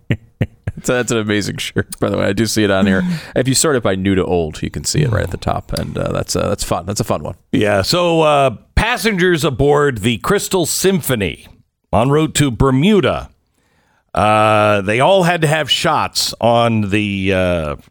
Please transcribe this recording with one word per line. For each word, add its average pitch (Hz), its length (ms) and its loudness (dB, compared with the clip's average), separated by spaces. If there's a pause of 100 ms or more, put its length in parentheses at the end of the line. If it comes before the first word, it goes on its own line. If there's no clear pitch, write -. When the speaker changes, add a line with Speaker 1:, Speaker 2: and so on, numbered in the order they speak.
(840)
Speaker 1:
So 127 100 0
that's 123 180 -2
an 117 60 0
amazing 104 400 -2
shirt, - 420 -10
by 107 100 0
the 98 80 -2
way. 95 60 0
I 101 80 0
do 110 120 0
see 107 200 0
it 98 60 2
on 95 160 2
here. 95 160 2 (340)
If 127 100 0
you 131 80 0
sort 151 220 2
it 117 80 -2
by 98 100 2
new 95 220 0
to 90 80 2
old, 82 380 -2
you - 80 -6
can 73 120 -10
see - 200 -2
it - 80 0
right - 120 0
at - 80 -4
the - 60 -8
top. - 360 -6
And, 85 240 -6
uh, - 140 -4
that's, 92 240 -4
uh, 87 140 -2
that's 101 160 -4
fun. 90 220 -4
That's 104 120 -6
a - 60 -2
fun 87 180 -4
one. 82 140 -10 (160)
Speaker 2:
Yeah. 101 300 0
So, 165 400 0
uh, 139 340 2 (180)
passengers 185 680 0
aboard 143 540 2
the 107 200 0
Crystal 190 480 -2
Symphony 127 800 -2 (460)
en 113 180 2
route 151 240 2
to 147 160 2
Bermuda 131 800 2 (840)
uh, 107 680 4
they 107 180 0
all 185 220 4
had 170 180 0
to 156 80 0
have 151 220 0
shots - 680 -2
on 117 500 2
the, 98 420 -2
uh, 87 440 -2 (140)